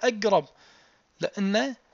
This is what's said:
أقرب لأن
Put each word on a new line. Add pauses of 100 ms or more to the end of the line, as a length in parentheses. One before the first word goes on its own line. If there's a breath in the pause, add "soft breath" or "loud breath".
أقرب (720 soft breath)
لأن (200)